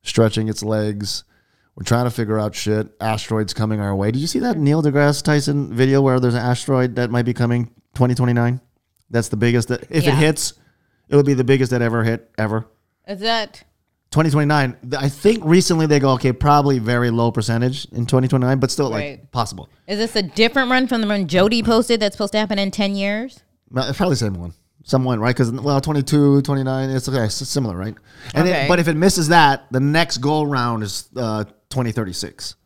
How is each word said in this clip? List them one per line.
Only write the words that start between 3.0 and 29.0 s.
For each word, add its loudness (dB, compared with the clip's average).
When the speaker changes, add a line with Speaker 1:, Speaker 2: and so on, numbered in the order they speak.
Speaker 1:
coming -2
our -2
way. 0
Did -4
you -4
see -4
that -2
Neil 2
deGrasse 2
Tyson 0
video 4
where 2
there's 2
an -2
asteroid 0
that -2
might 0
be -2
coming 0
twenty 2
twenty-nine? 0
That's 0
the -4
biggest 2
that, -4
if -2
it -2
Speaker 2:
Yeah. 2
Speaker 1:
hits, 0
it -2
would 6
be 2
the 0
biggest 2
that 0
ever 0
hit, -2
ever. -2
Speaker 2:
Is -10
that -4
Speaker 1:
Twenty 2
twenty-nine. 2
Th-, -4
I 0
think 0
recently 4
they 2
go, 2
"Okay, 0
probably 4
very 0
low 2
percentage -2
in -4
twenty 2
twenty-nine, 2
but 0
still, -2
like, -4
Speaker 2:
Right. -14
Speaker 1:
possible." -6
Speaker 2:
Is -6
this -4
a 0
different 0
run 2
from 0
the -2
one -2
Jody 2
posted 2
that's -2
supposed -4
to 0
happen -2
in -2
ten -2
years? -6
Speaker 1:
No, -2
it's -4
probably 2
the 0
same -2
one. -10
Someone, 0
right? 0
'Cause, 0
well, -2
twenty-two, 2
twenty-nine, -2
it's -4
okay, 0
it's -4
similar, -4
right? -8
And 2
it, 2
Speaker 2:
Okay. 0
Speaker 1:
but 4
if 0
it 0
misses 2